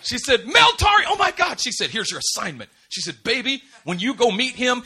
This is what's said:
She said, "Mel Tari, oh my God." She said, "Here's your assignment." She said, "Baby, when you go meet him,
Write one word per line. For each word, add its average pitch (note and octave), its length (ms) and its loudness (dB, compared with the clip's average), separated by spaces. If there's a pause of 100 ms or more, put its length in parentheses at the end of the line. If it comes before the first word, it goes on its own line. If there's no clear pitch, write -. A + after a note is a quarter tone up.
She A#3+ 160 -6
said, A#3 280 2
"Mel A#4 300 6
Tari, G#4 320 4
oh G#4 80 0
my - 160 0
God." F4 280 -2
She A#3+ 120 -4
said, D3+ 180 -4
"Here's G3 220 -4
your C#3+ 80 -8
assignment." C3 500 -6 (200)
She F#3 100 -8
said, D#3+ 240 -10
"Baby, B3 400 -2 (180)
when F3+ 160 -4
you A#3 160 -2
go A#3 160 4
meet A#3+ 240 -2
him, B3 320 0